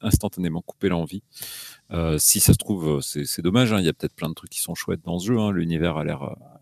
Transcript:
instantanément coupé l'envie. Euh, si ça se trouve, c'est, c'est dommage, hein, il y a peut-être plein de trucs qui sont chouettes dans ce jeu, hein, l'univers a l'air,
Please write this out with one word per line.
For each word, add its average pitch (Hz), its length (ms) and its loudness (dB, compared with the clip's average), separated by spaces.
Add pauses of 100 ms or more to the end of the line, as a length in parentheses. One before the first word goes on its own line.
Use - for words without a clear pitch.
instantanément 90 600 0
coupé - 260 -2
l'envie. 85 320 -2 (720)
Euh, 82 260 0
si - 220 4
ça - 140 6
se - 40 4
trouve, 78 440 0
c'est, 71 240 -6
c'est - 180 -6
dommage, 110 300 4
hein, 104 60 4
il 90 60 2
y 80 40 6
a 73 40 0
peut-être - 220 -4
plein 80 140 -6
de 82 40 -6
trucs - 160 -14
qui - 120 -6
sont 87 120 -6
chouettes 85 300 -6
dans 87 160 -2
ce 95 80 -4
jeu, 120 100 2
hein, 107 140 2
l'univers 82 460 0
a 78 60 -2
l'air, 73 320 -6 (260)